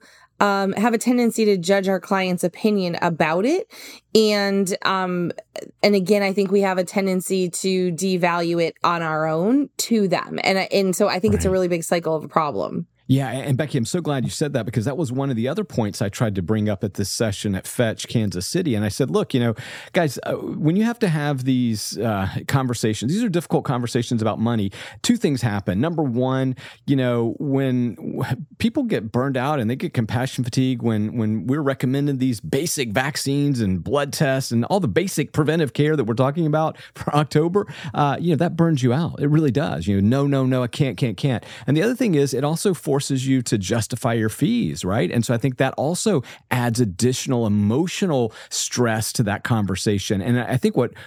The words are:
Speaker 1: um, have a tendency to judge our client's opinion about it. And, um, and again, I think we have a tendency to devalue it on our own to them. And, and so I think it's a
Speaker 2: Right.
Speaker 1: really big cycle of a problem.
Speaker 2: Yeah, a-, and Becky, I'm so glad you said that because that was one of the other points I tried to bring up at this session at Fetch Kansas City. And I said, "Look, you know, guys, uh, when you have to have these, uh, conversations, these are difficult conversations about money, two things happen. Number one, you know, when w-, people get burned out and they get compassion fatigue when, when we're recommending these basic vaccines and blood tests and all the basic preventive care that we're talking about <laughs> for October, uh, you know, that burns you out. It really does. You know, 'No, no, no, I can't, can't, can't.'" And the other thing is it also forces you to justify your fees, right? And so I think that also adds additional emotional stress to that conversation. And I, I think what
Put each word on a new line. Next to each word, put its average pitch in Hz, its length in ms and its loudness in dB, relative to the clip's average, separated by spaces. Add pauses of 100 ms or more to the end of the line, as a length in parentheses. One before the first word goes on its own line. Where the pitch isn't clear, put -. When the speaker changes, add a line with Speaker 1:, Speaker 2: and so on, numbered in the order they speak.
(400)
Speaker 1:
um, 196 340 2
have 220 200 2
a 226 40 4
tendency 233 480 2
to 202 100 4
judge 190 320 2
our 190 120 2
client's 185 440 0
opinion 185 580 0
about 170 420 2
it. 320 220 0 (480)
And, 202 680 0
um, 180 500 -2 (500)
and 208 120 6
again, 202 280 2
I 190 100 0
think 190 180 0
we 202 100 4
have 190 180 2
a 185 60 2
tendency 185 640 0
to 185 420 0
devalue 170 720 0
it 165 120 -2 (100)
on 170 180 2
our 156 240 0
own 196 420 2 (100)
to 214 300 2
them. 156 360 -2
And, 190 140 2 (140)
and 190 220 2
so 202 140 2
I 151 100 0
think 214 160 2
it's - 100 0
a 196 40 2
Speaker 2:
Right. 185 60 2
Speaker 1:
really 185 140 2
big 170 140 0
cycle 170 320 -2
of 151 100 -4
a - 40 -10
problem. 113 580 -4 (240)
Speaker 2:
Yeah, 131 200 0
a-, 120 120 -6
and 135 140 -2
Becky, 147 220 -2
I'm 113 80 -2
so 180 160 -4
glad 139 220 -2
you 101 60 -4
said 143 220 -4
that 113 140 -4
because 110 180 -2
that 131 140 -4
was 147 120 -4
one 139 200 -2
of 123 60 -2
the 113 120 0
other 190 160 -4
points 104 380 -4
I 101 80 -2
tried 104 240 -2
to 95 80 -4
bring 104 260 0
up 104 160 -2
at 101 100 -6
this 101 140 -4
session 107 460 -2
at 95 120 -6
Fetch 110 400 -2
Kansas 98 400 -2
City. 170 280 -2
And 104 100 0
I 104 60 0
said, 131 200 -2
"Look, 190 220 -2
you 127 80 2
know, 117 140 2 (400)
guys, 165 320 0
uh, - 80 -2
when - 420 0
you 214 80 2
have 233 140 -2
to 208 100 2
have 147 360 0
these, 123 520 0
uh, 98 320 0 (180)
conversations, 120 640 0
these 214 140 0
are 226 60 0
difficult 160 340 0
conversations 120 560 0
about 107 180 0
money, 110 320 0 (320)
two 240 140 4
things 147 240 0
happen. 101 400 0
Number 160 220 0
one, 131 520 0 (320)
you 143 100 2
know, 120 420 2
when 131 560 0
w-, - 500 -6 (140)
people 240 240 0
get 131 280 -2
burned 127 280 0
out 143 200 0
and 110 120 0
they 127 60 -2
get 151 180 -6
compassion 123 500 -2
fatigue 127 380 0
when, 110 340 0
when 107 300 0
we're 139 160 0
recommending 135 560 0
these 127 220 0
basic 143 500 -2
vaccines 139 720 0
and 92 200 0
blood 139 300 -2
tests 135 400 0
and 117 140 2
all 202 140 2
the 175 60 0
basic 160 460 0
preventive 151 400 2
care 151 240 2
that 147 80 2
we're 110 80 0
talking 139 320 2
about 156 320 0 (100)
<laughs> - 80 -20
for - 200 -4
October, 165 520 2 (280)
uh, 143 260 2
you 170 120 2
know, 147 40 2
that 175 180 0
burns 165 280 2
you 123 100 4
out. 147 260 -2
It 147 100 0
really 151 220 4
does. 139 360 -2
You 101 160 4
know, 131 240 4
'No, 139 160 2
no, - 20 2
no, 127 180 2
I 123 40 0
can't, 123 320 0
can't, 110 180 0
can't.'" 131 260 0 (240)
And 135 80 4
the 156 80 4
other 240 120 2
thing 226 200 2
is 139 200 2
it 127 100 0
also 165 300 0
forces 143 240 0 (300)
you 131 140 4
to - 140 -2
justify 113 560 -2
your 113 160 2
fees, 151 560 -2
right? 113 280 0
And 120 120 2
so - 80 0
I 117 60 2
think 131 200 -2
that 131 160 2
also 160 500 0 (260)
adds 120 300 2
additional 120 640 0
emotional 120 840 0 (180)
stress 113 640 0
to - 100 2
that 101 220 -2
conversation. 101 760 0
And 120 200 2
I, 110 140 -2
I - 20 2
think 214 200 0
what 123 140 2 (160)